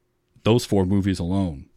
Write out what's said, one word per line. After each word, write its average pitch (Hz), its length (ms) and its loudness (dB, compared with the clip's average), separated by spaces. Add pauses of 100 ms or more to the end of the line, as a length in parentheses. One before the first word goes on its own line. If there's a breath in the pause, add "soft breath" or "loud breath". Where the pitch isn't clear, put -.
(440)
Those 120 200 4
four 98 220 0
movies 95 340 0
alone, 87 460 -4 (100)